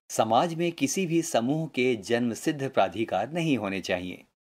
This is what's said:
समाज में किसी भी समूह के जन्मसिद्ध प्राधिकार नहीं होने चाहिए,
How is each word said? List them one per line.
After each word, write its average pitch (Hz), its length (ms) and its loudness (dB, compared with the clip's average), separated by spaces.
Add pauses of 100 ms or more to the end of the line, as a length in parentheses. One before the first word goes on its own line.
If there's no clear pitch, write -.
समाज 131 440 2
में 170 180 0
किसी 170 340 0
भी 165 160 2
समूह 143 460 0
के 127 280 0
जन्मसिद्ध 120 760 -2
प्राधिकार 107 600 0
नहीं 160 260 0
होने 98 240 -4
चाहिए, 90 440 -4 (280)